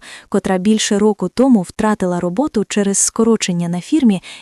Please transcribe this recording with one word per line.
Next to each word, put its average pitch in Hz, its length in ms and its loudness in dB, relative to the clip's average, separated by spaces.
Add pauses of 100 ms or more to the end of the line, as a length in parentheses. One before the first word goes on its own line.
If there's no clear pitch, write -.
(300)
котра 190 300 0
більше 208 400 2
року 202 300 0
тому 240 340 4
втратила 190 580 -2
роботу 196 480 -2
через 196 300 -2
скорочення 190 680 0
на 175 120 -4
фірмі 233 420 0 (200)